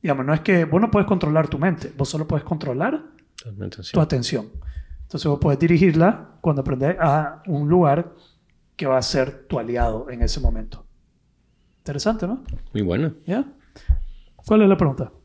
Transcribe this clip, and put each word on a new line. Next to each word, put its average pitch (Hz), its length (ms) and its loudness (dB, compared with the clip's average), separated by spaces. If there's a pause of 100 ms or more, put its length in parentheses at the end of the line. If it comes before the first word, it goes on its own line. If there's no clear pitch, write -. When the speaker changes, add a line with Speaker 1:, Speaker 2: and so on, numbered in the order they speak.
Speaker 1:
Digamos, 135 240 -2
no 147 80 2
es 156 80 0
que 175 240 2
vos 151 140 2
no 226 120 2
puedes 208 160 2
controlar 160 420 2
tu 156 100 -4
mente, 165 380 -2
vos 131 120 -2
solo 156 180 -4
puedes 147 180 -2
controlar 156 580 -4 (400)
Speaker 2:
Tu 117 60 -14
atención. 98 440 -12
Speaker 1:
tu - 80 4
atención. 127 500 -2 (520)
Entonces - 260 -6
vos 143 120 0
puedes 139 180 2
dirigirla 170 800 4
cuando 147 200 0
aprendes 135 380 0
a 151 480 0
un 147 200 -2
lugar 165 460 4 (640)
que - 100 -6
va 131 120 2
a 127 40 2
ser 131 460 -4
tu 143 120 -4
aliado 120 500 -4
en 120 120 -4
ese - 180 0
momento. - 460 -2 (920)
Interesante, 175 480 -4
¿no? 247 160 -6 (300)
Speaker 2:
Muy 107 100 -2
bueno. 104 300 0 (120)
Speaker 1:
¿Ya? 226 200 -2 (1000)
¿Cuál 220 160 6
es 196 80 8
la 196 80 6
pregunta? 139 340 0 (140)